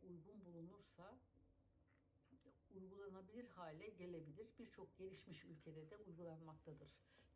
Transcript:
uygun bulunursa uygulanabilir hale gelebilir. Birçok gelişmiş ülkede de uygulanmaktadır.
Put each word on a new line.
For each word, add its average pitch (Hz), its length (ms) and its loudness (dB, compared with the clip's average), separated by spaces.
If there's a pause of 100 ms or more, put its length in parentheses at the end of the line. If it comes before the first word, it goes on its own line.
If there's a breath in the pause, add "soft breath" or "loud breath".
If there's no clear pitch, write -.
uygun 180 360 0
bulunursa 175 760 -2 (1600)
uygulanabilir 196 760 2
hale 170 400 4
gelebilir. 175 600 4 (100)
Birçok - 400 -2
gelişmiş 185 460 2
ülkede 156 460 0
de 202 60 -2
uygulanmaktadır. 160 1000 2 (420 loud breath)